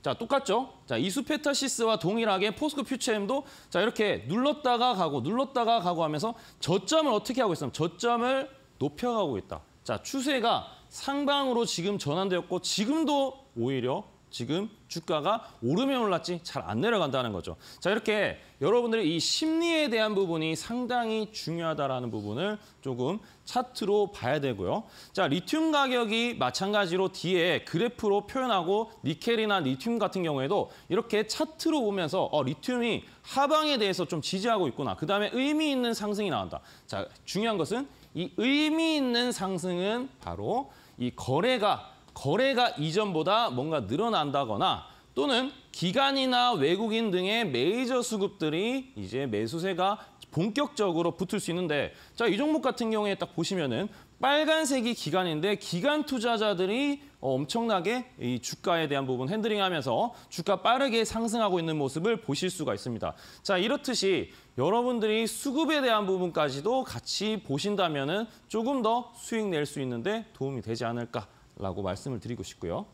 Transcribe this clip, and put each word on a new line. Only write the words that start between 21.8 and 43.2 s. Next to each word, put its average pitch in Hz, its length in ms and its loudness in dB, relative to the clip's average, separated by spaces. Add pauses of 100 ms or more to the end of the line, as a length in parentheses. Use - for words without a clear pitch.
부분을 110 480 -4 (220)
조금 135 400 -2 (240)
차트로 208 680 0
봐야 147 300 -2
되고요. 127 440 -2 (280)
자, 185 160 2
리튬 302 420 2
가격이 240 680 2
마찬가지로 185 760 0
뒤에 170 520 2
그래프로 202 600 0
표현하고 220 640 0 (140)
니켈이나 208 560 0
리튬 151 380 -2
같은 190 260 0
경우에도 147 480 0 (160)
이렇게 214 400 0
차트로 311 540 0
보면서 185 420 0
어, 147 180 0
리튬이 214 600 -2 (180)
하방에 285 560 2
대해서 190 260 0
좀 160 160 -4
지지하고 190 460 0
있구나. 127 300 -2
그다음에 202 360 0
의미 294 380 2
있는 247 240 0
상승이 208 360 -2
나온다. 95 300 -2 (260)
자, 101 200 -6 (180)
중요한 214 320 0
것은 208 300 -2 (280)
이 170 220 -6
의미 302 600 2
있는 247 340 0
상승은 190 800 -2 (120)
바로 117 520 -4 (260)
이 123 160 -2
거래가, 190 760 0 (240)
거래가 240 560 2
이전보다 180 800 2